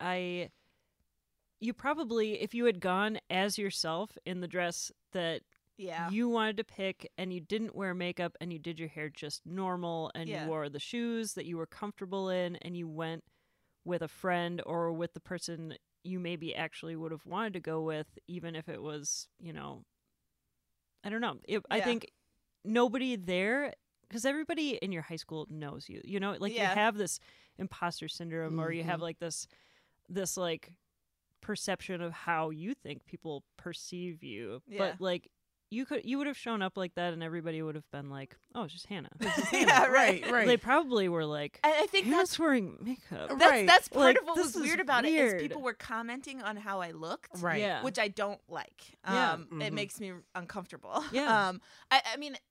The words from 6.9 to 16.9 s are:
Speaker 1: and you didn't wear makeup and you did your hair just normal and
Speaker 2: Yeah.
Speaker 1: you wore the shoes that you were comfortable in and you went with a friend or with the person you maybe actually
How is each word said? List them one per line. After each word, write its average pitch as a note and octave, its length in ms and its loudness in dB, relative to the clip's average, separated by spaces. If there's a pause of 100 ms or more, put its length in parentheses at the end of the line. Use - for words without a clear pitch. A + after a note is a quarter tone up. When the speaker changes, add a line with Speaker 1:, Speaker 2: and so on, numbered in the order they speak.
Speaker 1:
and F#3 160 -4
you F3+ 80 -6
didn't G#3+ 340 -4
wear F#3+ 180 -2
makeup F3 460 -4
and F3 140 -6
you D#3+ 60 -8
did D#3+ 200 -8
your E3 80 -6
hair D3+ 220 -8
just - 360 -10
normal F3 680 -4
and E3 140 -6
Speaker 2:
Yeah. F3 140 -4
Speaker 1:
you D#3 60 -4
wore D#3 200 -2
the C#3+ 100 -8
shoes A#3 540 -2
that E3+ 120 -8
you E3+ 120 -6
were D#3+ 80 -4
comfortable G3 640 -6
in F3+ 320 0
and F3 160 -8
you E3+ 100 -6
went D#3+ 380 -6 (580)
with E3+ 180 -2
a E3 60 -2
friend F3 580 0
or E3+ 280 0
with E3+ 200 -4
the - 60 -16
person E3 560 -8 (260)
you F#3 160 -6
maybe E3+ 380 -4
actually D#3+ 400 -6